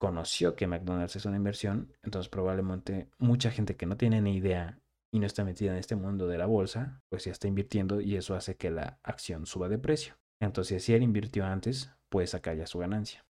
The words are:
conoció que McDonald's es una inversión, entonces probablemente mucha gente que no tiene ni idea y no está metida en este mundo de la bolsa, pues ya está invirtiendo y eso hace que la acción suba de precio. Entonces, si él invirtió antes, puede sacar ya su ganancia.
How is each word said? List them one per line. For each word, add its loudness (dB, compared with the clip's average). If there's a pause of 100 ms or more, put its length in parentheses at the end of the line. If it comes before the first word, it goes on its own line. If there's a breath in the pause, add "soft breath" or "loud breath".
conoció 2
que 0
McDonald's 0
es -6
una 0
inversión, 0 (100)
entonces -4
probablemente -2 (100)
mucha 4
gente -2
que -6
no -2
tiene 4
ni 4
idea 0 (320)
y 2
no 2
está -2
metida 0
en -2
este -4
mundo -2
de 0
la 0
bolsa, 0
pues -6
ya -4
está -6
invirtiendo 0
y 0
eso -4
hace -4
que -2
la -4
acción -8
suba -4
de 2
precio. 0 (240)
Entonces, 0
si 4
él 8
invirtió 2
antes, -2 (160)
puede 2
sacar -4
ya -4
su -6
ganancia. -4